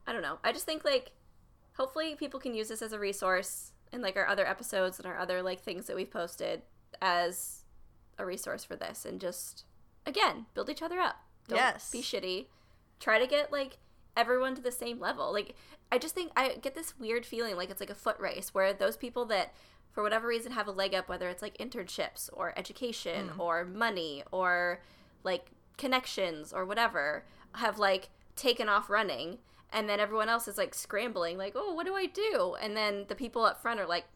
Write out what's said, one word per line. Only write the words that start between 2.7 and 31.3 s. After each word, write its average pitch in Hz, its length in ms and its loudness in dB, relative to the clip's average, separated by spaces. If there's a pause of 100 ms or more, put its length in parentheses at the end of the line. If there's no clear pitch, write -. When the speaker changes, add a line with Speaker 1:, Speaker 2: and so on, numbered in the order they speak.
Speaker 1:
as 220 100 -6
a 214 60 -6
resource 196 760 0 (200)
in, 247 80 -6
like, 190 160 -2
our 196 100 4
other 196 200 4
episodes 190 520 0
and - 80 -10
our 180 120 -4
other, 180 240 0
like, 190 180 -2
things 180 260 -8
that - 100 -4
we've 185 140 -4
posted 170 520 -4 (400)
as 175 600 0 (540)
a 190 60 -6
resource - 400 -6
for - 100 -10
this. - 300 -8
And 180 160 -8
just, - 440 -6 (420)
again, 294 480 2
build - 160 -2
each 302 120 -8
other 349 160 -2
up. 349 180 2 (320)
Don't 220 100 2
Speaker 2:
Yes. 240 320 2
Speaker 1:
be 240 100 -4
shitty. 196 460 -2 (540)
Try 220 180 6
to 247 80 4
get, - 260 4
like, 277 260 -2 (380)
everyone 254 380 4
to 254 80 -6
the 247 100 -2
same 240 260 -6
level. 170 340 -2
Like, 202 220 -2 (380)
I 254 60 8
just 311 160 -6
think 349 220 -4
I 262 240 4
get 269 140 -4
this - 240 -10
weird 233 280 -2
feeling 226 300 -2
like 185 140 -4
it's, 190 100 -10
like, 196 100 -6
a - 40 -10
foot - 260 0
race - 340 -4
where 190 180 6
those 202 240 2
people 240 300 -2
that, 202 260 2 (400)
for 208 100 0
whatever 220 240 2
reason, 233 260 0
have 214 140 0
a 202 60 -4
leg 196 220 0
up, 185 140 0
whether 180 200 -2
it's, 180 140 -6
like, 214 160 -8
internships - 720 -6
or 180 260 -2
education 190 720 -4
Speaker 2:
Mm. 165 80 -8
Speaker 1:
or 170 280 2
money 185 560 -2 (100)
or, 180 480 4 (420)
like, 180 280 -2 (260)
connections 190 760 0
or 185 140 -2
whatever, 185 580 2 (300)
have, 214 240 0
like, 196 300 4 (260)
taken 240 340 2
off 202 220 4
running, 180 480 0 (340)
and 214 160 0
then 208 120 2
everyone 214 280 2
else 233 200 2
is, 202 100 -4
like, 180 160 0
scrambling, 202 640 -2